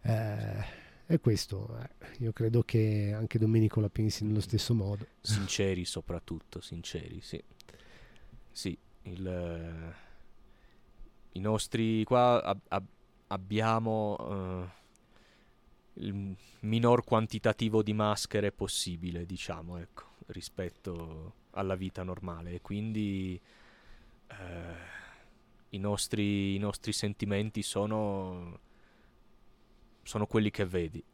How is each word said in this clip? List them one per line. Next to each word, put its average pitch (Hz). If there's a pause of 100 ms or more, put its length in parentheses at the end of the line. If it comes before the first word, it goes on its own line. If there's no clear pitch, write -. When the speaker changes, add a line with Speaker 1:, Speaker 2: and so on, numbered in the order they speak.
Speaker 1:
Eh, 107 (420)
e 165
questo, 107
eh, -
io 113
credo 113
che 107
anche 110
Domenico 110
la 104
pensi 110
nello 107
stesso 110
modo. 101 (140)
Speaker 2:
Sinceri 98
soprattutto, 85
sinceri, 80
sì. - (1080)
Sì, - (260)
il, 92
eh, 82 (1400)
i 92
nostri 110
qua 123
ab-, 98
ab-, 95 (420)
abbiamo, 107 (140)
eh, -
il 98 (240)
minor 117
quantitativo 110
di 104
maschere 104
possibile, 87
diciamo, 87
ecco, - (220)
rispetto 85 (160)
alla 95
vita 92
normale, 90
e 90
quindi, 101 (880)
eh, 87 (680)
i 104
nostri, 101
i 98
nostri 104
sentimenti 104
sono, 98 (1400)
sono 104
quelli 107
che 101
vedi. 87 (120)